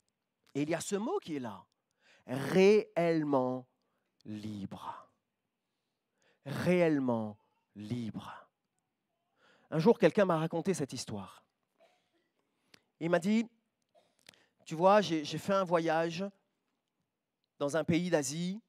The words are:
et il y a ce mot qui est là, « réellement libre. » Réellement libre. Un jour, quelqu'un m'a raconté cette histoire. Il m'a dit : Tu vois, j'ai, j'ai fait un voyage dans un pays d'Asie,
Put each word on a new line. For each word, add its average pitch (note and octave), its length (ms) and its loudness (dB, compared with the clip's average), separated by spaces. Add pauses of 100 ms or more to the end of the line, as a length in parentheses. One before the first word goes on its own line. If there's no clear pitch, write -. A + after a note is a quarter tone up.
(560)
et C#3+ 80 -2
il D3 60 -4
y E3 60 0
a D#3 60 -8
ce G3+ 160 -6
mot D4+ 220 -4
qui D#3 180 -8
est - 20 -6
là, « G#2 260 -12 (640)
réellement D3+ 1400 2 (600)
libre. » G#2 840 -12 (1400)
Réellement C#3 920 0 (380)
libre. G#2+ 680 -10 (1300)
Un D3+ 80 -2
jour, G#3+ 180 4
quelqu'un F#3+ 280 4
m'a F3 120 2
raconté E3 360 -2
cette C#3 180 -4
histoire. G#2+ 540 -12 (1500)
Il D#3+ 100 -4
m'a F3 100 4
dit : G#3+ 280 2 (1160)
Tu E3 100 -8
vois, F#3+ 240 6
j'ai, D#3+ 240 0
j'ai D3+ 140 -6
fait G3 160 -2
un G3 100 2
voyage E3 600 0 (1300)
dans C#3+ 200 -4
un D3+ 80 -2
pays F3 240 0
d'Asie, E3 600 -2